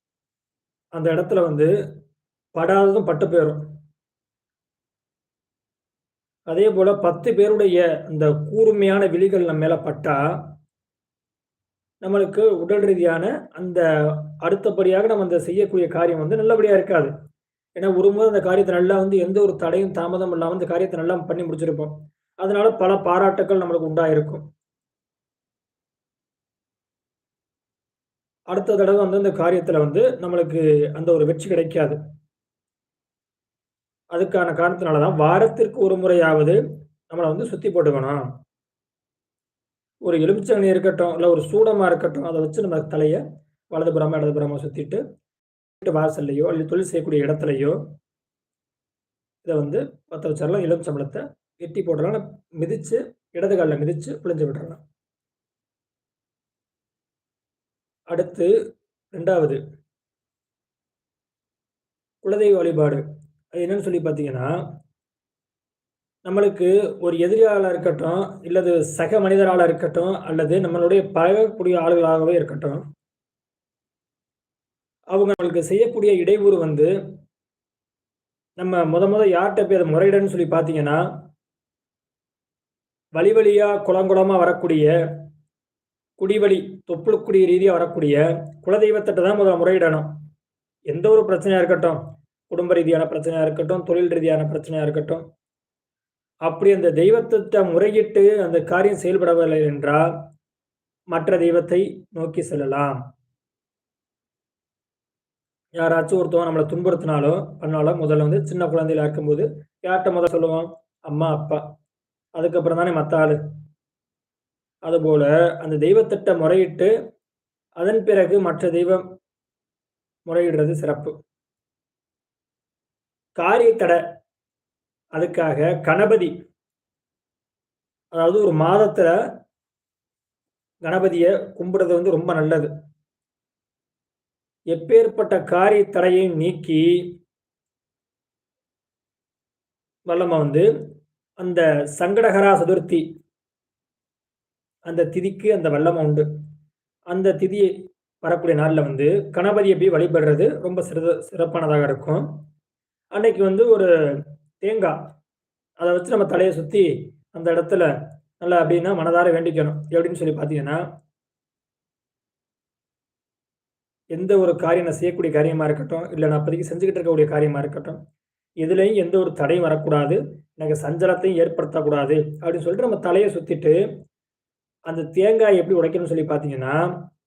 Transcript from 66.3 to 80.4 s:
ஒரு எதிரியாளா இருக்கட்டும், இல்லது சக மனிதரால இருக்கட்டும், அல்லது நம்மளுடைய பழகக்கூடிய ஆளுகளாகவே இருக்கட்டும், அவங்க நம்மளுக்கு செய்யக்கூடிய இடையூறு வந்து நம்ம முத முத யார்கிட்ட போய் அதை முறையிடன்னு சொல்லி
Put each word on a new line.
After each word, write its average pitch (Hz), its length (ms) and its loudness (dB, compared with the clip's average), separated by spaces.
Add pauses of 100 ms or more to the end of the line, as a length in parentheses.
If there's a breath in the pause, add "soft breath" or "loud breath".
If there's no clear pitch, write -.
ஒரு 175 180 -2
எதிரியாளா 202 520 2
இருக்கட்டும், 165 500 -2 (220)
இல்லது 175 300 0 (240)
சக 170 240 0
மனிதரால 190 440 4
இருக்கட்டும், 170 560 -2
அல்லது 160 400 -2
நம்மளுடைய 175 400 2 (120)
பழகக்கூடிய 185 680 2
ஆளுகளாகவே 165 540 2
இருக்கட்டும், 147 460 -4 (2250)
அவங்க 196 240 2
நம்மளுக்கு 170 380 -2
செய்யக்கூடிய 214 440 2
இடையூறு 196 440 4
வந்து 156 300 2 (1700)
நம்ம 185 260 0
முத 170 240 2
முத 208 200 4
யார்கிட்ட 196 360 2
போய் 190 160 2
அதை 165 100 0
முறையிடன்னு 196 440 2
சொல்லி 170 140 -2